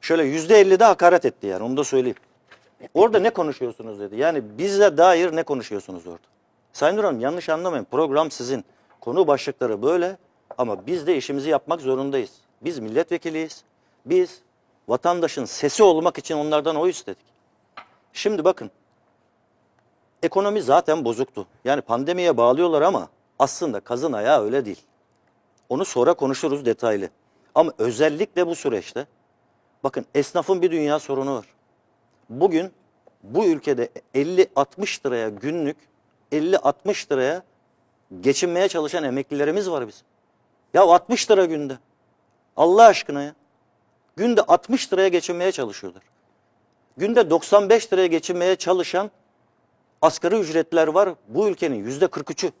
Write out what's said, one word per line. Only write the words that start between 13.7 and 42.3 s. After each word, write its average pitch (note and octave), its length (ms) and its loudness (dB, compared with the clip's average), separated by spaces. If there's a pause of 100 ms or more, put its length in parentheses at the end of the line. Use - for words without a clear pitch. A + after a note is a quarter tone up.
Biz F3+ 360 -2 (460)
vatandaşın D#3+ 580 -2
sesi - 380 0
olmak E3+ 340 4
için D#3 180 -8
onlardan D3+ 400 -2
oy D#3+ 140 0
istedik. - 400 -12 (840)
Şimdi G3+ 300 -2
bakın, D#3+ 280 0 (1500)
ekonomi G3+ 380 -2
zaten D#3 440 2
bozuktu. A2+ 420 -6 (180)
Yani C3+ 160 0
pandemiye D3+ 560 0
bağlıyorlar C#3+ 440 4
ama D3+ 280 0 (300)
aslında C3+ 400 -2
kazın B2+ 340 -6
ayağı A2+ 300 2
öyle A#2+ 220 -2
değil. G2+ 160 -12 (880)
Onu D#3+ 160 -4
sonra C3 280 2
konuşuruz C#3 520 -4
detaylı. G#2+ 440 -2 (460)
Ama D#3+ 220 2
özellikle D#3 680 -2
bu E3+ 80 -6
süreçte, B2 520 -6 (760)
bakın C3 220 -6 (100)
esnafın E3+ 460 -2
bir F3 100 2
dünya D3+ 280 -2
sorunu C#3 360 -6
var. A2 100 -10 (840)
Bugün E3 420 0 (520)
bu C#3 220 -2
ülkede C#3 440 -2 (240)
elli F3+ 420 2
altmış - 500 -4
liraya A#2 240 -4
günlük, C#3+ 480 -6 (540)
elli D#3+ 260 0
altmış - 540 -2
liraya C#3+ 320 -2 (800)
geçinmeye F3 460 0
çalışan E3+ 360 -4
emeklilerimiz D3 640 -4
var C#3 180 -6
bizim. - 180 -20 (680)
Ya E3+ 80 6
altmış F#3+ 500 4
lira F#3+ 140 6
günde. D3 320 -6 (800)